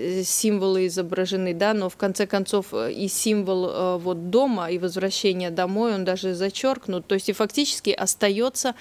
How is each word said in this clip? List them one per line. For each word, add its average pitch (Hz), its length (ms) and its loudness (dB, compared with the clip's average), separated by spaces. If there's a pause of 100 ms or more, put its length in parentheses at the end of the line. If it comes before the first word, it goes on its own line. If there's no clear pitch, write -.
(220)
э, - 20 -4
символы 190 640 2
изображены, 185 640 -2
да, 202 200 2
но 196 160 0
в - 80 -10
конце 196 300 0
концов, 196 460 -2
э, - 200 -2
и 202 140 -4
символ, 190 640 0
э, 180 300 0
вот 175 320 -2
дома, 220 400 4
и 180 80 -2
возвращение 185 720 0
домой, 190 440 0
он 190 100 -2
даже 185 300 0
зачёркнут. 196 720 -2
То 202 80 2
есть 190 140 0
и 202 40 -2
фактически - 580 0
остаётся 226 880 0